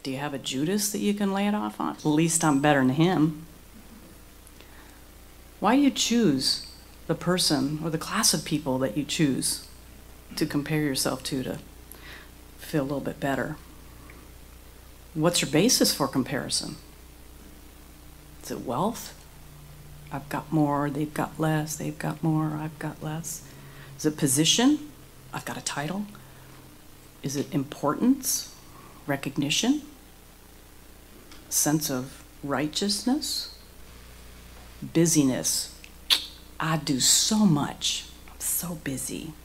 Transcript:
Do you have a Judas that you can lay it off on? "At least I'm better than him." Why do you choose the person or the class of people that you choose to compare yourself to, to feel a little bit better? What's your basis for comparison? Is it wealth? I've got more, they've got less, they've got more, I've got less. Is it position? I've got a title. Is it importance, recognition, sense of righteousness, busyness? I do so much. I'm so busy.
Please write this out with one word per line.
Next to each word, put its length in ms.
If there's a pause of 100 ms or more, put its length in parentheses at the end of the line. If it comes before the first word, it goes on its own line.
Do 80
you 80
have 160
a 60
Judas 520
that 80
you 140
can 180
lay 160
it 60
off 260
on? 180
"At 80
least 380
I'm 160
better 200
than 160
him." 500 (2250)
Why 160
do 80
you 80
choose 760 (400)
the 80
person 720
or 80
the 80
class 340
of 120
people 340
that 180
you 60
choose 640 (720)
to 100
compare 340
yourself 440
to, 180
to 160 (1000)
feel 240
a 20
little 160
bit 200
better? 380 (1600)
What's 260
your 120
basis 420
for 140
comparison? 680 (1600)
Is 80
it 160
wealth? 480 (1000)
I've 180
got 220
more, 380
they've 240
got 260
less, 360
they've 240
got 240
more, 360
I've 200
got 240
less. 400 (540)
Is 100
it 100
position? 720 (420)
I've 140
got 120
a 40
title. 460 (1120)
Is 140
it 180
importance, 1000 (520)
recognition, 800 (1700)
sense 420
of 320 (200)
righteousness, 1120 (1300)
busyness? 920 (840)
I 180
do 220
so 460
much. 600 (200)
I'm 120
so 440
busy. 500 (120)